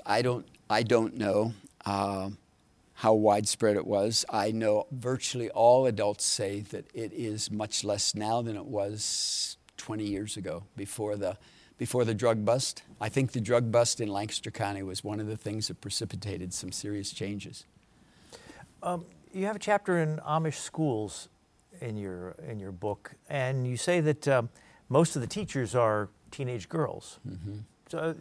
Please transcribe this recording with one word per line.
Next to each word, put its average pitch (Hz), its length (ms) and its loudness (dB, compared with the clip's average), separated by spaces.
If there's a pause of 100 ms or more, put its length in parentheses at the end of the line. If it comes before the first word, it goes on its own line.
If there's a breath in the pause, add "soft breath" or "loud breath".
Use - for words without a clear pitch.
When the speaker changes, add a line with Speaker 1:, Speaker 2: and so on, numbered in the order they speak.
Speaker 1:
I 107 160 4
don't, 123 240 0 (220)
I 110 160 4
don't 113 320 4
know, 104 360 4 (320)
uh, 98 460 0 (640)
how 110 200 6
widespread 107 600 4
it 98 120 0
was. 107 440 2
I 110 220 0
know 110 400 2
virtually 123 580 -4
all 123 360 6
adults 104 380 0
say 101 360 -2
that 107 240 -10 (100)
it 113 180 -8
is 107 380 -4
much 107 320 -4
less 104 320 0
now 110 260 0
than 117 140 -4
it 98 120 -8
was - 880 -4 (200)
twenty 110 280 -6
years 104 320 -4
ago, 85 260 -6 (140)
before 104 400 -4
the, 98 200 -2 (400 loud breath)
before 127 280 2
the 113 100 2
drug 110 300 4
bust. 117 400 0 (160)
I 107 80 -2
think 135 240 2
the 123 80 -2
drug 117 320 2
bust 117 280 4
in 110 80 -2
Lancaster 101 440 -4
County 98 320 -4
was 95 180 -8
one 104 160 -4
of 107 80 -4
the 110 100 -6
things 107 300 -6
that - 140 -8
precipitated 95 760 -6
some 92 160 -8
serious 101 400 -6
changes. - 540 -8 (1160 loud breath)
Speaker 2:
Um, 175 220 -4 (300)
you 190 100 -2
have 214 120 -2
a 202 40 -10
chapter 202 380 2
in 156 200 0
Amish 156 360 0
schools 113 760 -2 (540)
in 110 160 -6
your, 92 360 -8 (140)
in 113 100 -8
your 98 140 -10
book, 101 400 -6 (160)
and 131 380 -2
you 123 100 -2
say 175 240 2
that, 151 260 2
um, 127 220 4 (400 loud breath)
most 156 280 4
of 139 60 0
the 165 60 -4
teachers 135 460 -4
are 107 340 4 (220)
teenage 123 380 -6
girls. - 600 -4
Speaker 1:
Mm-hmm. 98 300 -8 (320)
Speaker 2:
So, 170 80 -6
uh, 160 220 -2